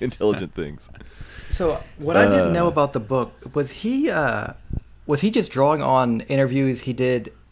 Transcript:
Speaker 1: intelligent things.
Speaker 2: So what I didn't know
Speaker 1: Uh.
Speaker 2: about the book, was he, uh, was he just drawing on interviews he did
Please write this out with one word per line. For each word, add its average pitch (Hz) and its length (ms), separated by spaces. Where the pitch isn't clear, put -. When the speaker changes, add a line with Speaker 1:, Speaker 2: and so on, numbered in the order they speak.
Speaker 1:
intelligent 104 540
things. 76 340
Speaker 2:
So - 340
what 156 200
I 202 140
didn't 185 220
know 170 120
Speaker 1:
Uh. 175 40
Speaker 2:
about 147 240
the 135 80
book, 120 520
was 139 180
he, 269 380
uh, 139 440
was 143 160
he 202 80
just 220 220
drawing 143 320
on 127 380
interviews 135 600
he 127 120
did 123 380